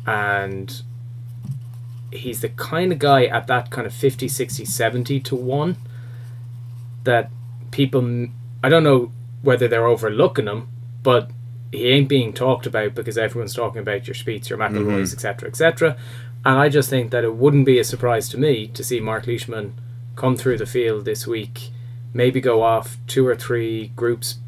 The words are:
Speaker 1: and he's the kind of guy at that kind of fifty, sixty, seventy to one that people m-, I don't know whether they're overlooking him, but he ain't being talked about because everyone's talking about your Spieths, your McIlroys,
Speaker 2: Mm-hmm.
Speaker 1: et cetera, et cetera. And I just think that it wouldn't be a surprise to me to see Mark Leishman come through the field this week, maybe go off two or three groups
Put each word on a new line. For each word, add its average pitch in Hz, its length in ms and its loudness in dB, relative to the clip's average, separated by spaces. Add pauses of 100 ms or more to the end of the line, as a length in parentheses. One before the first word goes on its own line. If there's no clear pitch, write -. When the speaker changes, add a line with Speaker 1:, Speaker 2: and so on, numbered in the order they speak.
Speaker 1:
and 101 760 -2 (1300)
he's - 300 -8
the 113 80 -2
kind 175 440 -2
of 147 60 -2
guy 139 280 8
at 113 200 0
that 123 240 0
kind 117 160 -6
of - 80 -8
fifty, 135 320 0
sixty, 120 380 -4
seventy 123 560 0
to - 160 -4
one 143 400 0 (1300)
that 117 260 2 (400)
people 135 300 2
m-, 120 340 -2 (300)
I 135 40 4
don't 160 140 8
know 131 300 6 (300)
whether 123 260 4
they're 117 180 4
overlooking 110 600 2
him, 110 180 -6 (380)
but 123 260 4 (400)
he 120 200 -4
ain't 139 180 6
being 123 240 2
talked 123 340 0
about 110 300 -2
because 113 200 -6
everyone's 113 380 -2
talking 117 260 -4
about 101 280 -4
your - 60 -8
Spieths, - 340 -8
your 107 100 -4
McIlroys, 104 260 0
Speaker 2:
Mm-hmm. 95 320 0
Speaker 1:
et - 40 -10
cetera, - 280 -6
et - 80 -10
cetera. 160 400 4 (480)
And 135 140 6
I 147 100 6
just 139 220 4
think 120 220 0
that 120 100 2
it 113 140 0
wouldn't 139 300 6
be 127 120 8
a 110 60 4
surprise 120 460 0
to - 80 -6
me 127 300 2
to 120 140 -12
see 123 160 -2
Mark 110 300 -4
Leishman 113 460 -6 (420)
come 127 200 2
through 120 220 0
the 107 80 -2
field 113 380 0
this - 220 -4
week, 110 440 -6 (440)
maybe 127 260 4
go 117 220 4
off 113 340 2 (100)
two 131 200 4
or 120 100 2
three 113 520 -2
groups 120 600 -2